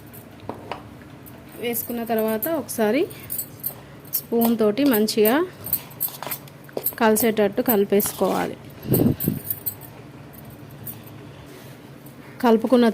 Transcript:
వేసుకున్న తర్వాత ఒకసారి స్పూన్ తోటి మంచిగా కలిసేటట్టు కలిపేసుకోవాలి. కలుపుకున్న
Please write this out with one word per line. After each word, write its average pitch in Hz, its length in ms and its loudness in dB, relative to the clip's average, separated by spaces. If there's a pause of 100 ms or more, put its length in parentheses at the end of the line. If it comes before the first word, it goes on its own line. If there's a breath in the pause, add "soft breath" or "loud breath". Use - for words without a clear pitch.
(1600)
వేసుకున్న 233 400 -4 (100)
తర్వాత 220 340 0 (140)
ఒకసారి 233 420 2 (1160 loud breath)
స్పూన్ 233 420 2
తోటి 214 320 4
మంచిగా 214 420 4 (1700)
కలిసేటట్టు 220 680 4
కలిపేసుకోవాలి. 196 880 2 (4000)
కలుపుకున్న 233 500 6